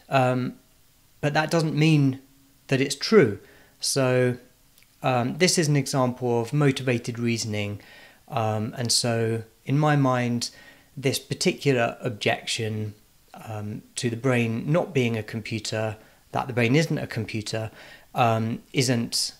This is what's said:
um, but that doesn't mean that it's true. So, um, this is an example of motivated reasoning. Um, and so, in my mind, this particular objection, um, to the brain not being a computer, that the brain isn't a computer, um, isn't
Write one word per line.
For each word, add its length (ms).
um, 460
but 140
that 180
doesn't 240
mean 440
that 120
it's 160
true. 440
So, 560
um, 360
this 180
is 100
an 80
example 640
of 140
motivated 680
reasoning. 600
Um, 480
and 140
so, 520
in 120
my 200
mind, 540
this 240
particular 840
objection, 920
um, 480
to 140
the 60
brain 560
not 220
being 240
a 60
computer, 720
that 160
the 60
brain 220
isn't 220
a 100
computer, 640
um, 480
isn't 680